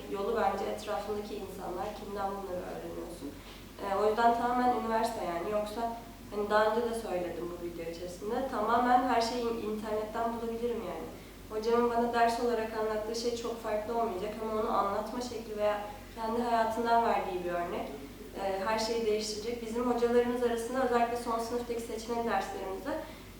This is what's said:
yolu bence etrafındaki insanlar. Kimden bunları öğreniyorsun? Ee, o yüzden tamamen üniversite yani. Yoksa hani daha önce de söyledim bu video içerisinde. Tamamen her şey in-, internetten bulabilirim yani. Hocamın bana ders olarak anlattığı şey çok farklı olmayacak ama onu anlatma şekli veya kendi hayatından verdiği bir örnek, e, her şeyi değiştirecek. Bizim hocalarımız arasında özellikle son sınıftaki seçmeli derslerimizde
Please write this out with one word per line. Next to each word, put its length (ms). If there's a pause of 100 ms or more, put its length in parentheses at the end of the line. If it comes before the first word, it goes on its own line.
(120)
yolu 300
bence 240
etrafındaki 680
insanlar. 520 (120)
Kimden 320
bunları 400
öğreniyorsun? 580 (520)
Ee, 140
o 140
yüzden 320
tamamen 380
üniversite 460
yani. 260
Yoksa 460 (340)
hani 180
daha 160
önce 240
de 100
söyledim 520
bu 140
video 260
içerisinde. 600
Tamamen 580
her 120
şey 200
in-, 280
internetten 640
bulabilirim 580
yani. 140 (440)
Hocamın 400
bana 240
ders 300
olarak 360
anlattığı 420
şey 160
çok 260
farklı 340
olmayacak 440
ama 200
onu 160
anlatma 440
şekli 360
veya 240 (340)
kendi 260
hayatından 640
verdiği 400
bir 60
örnek, 380 (540)
e, 240
her 140
şeyi 260
değiştirecek. 600
Bizim 260
hocalarımız 520
arasında 420
özellikle 320
son 220
sınıftaki 420
seçmeli 480
derslerimizde 640 (480)